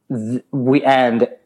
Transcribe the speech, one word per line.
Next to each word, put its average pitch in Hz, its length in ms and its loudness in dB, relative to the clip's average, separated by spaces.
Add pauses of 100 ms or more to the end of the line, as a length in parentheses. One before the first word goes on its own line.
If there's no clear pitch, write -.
(320)
th-, 127 200 -6
we, 135 300 2
and 127 460 2 (180)